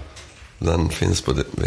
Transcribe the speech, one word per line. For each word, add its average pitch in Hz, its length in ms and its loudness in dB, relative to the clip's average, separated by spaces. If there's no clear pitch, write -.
Den 85 300 2
finns 92 340 0
på - 100 0
V 69 100 2